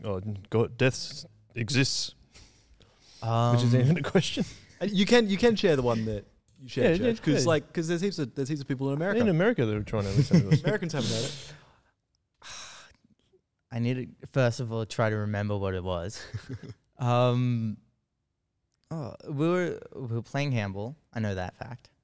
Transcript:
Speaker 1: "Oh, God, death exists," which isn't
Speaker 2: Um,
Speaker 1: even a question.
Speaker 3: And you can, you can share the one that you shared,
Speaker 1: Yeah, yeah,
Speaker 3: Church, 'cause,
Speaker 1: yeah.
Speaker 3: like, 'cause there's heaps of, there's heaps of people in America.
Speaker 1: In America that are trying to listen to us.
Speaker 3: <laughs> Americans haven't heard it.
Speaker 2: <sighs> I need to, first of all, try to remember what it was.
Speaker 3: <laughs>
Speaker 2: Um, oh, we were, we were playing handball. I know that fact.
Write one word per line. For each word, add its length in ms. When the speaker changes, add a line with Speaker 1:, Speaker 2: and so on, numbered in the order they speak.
Speaker 1:
"Oh, 180
God, 280
death 480
exists," 600
which 100
isn't 180
Speaker 2:
Um, 40
Speaker 1:
even 120
a 60
question. 420
Speaker 3:
And 120
you 140
can, 240
you 80
can 180
share 200
the 60
one 240
that 200
you 80
shared, 300
Speaker 1:
Yeah, 80
yeah, 60
Speaker 3:
Church, 100
'cause, 200
Speaker 1:
yeah. 60
Speaker 3:
like, 240
'cause 140
there's 140
heaps 180
of, 160
there's 140
heaps 120
of 60
people 220
in 60
America. 240
Speaker 1:
In 100
America 360
that 100
are 80
trying 200
to 80
listen 300
to 80
us. 120
Speaker 3:
<laughs> 20
Americans 300
haven't 180
heard 140
it. 280
Speaker 2:
<sighs> 60
I 80
need 160
to, 100
first 280
of 120
all, 140
try 240
to 60
remember 420
what 160
it 100
was. 380
Speaker 3:
<laughs> 160
Speaker 2:
Um, 800
oh, 260
we 220
were, 300
we 220
were 60
playing 320
handball. 420
I 60
know 160
that 220
fact. 320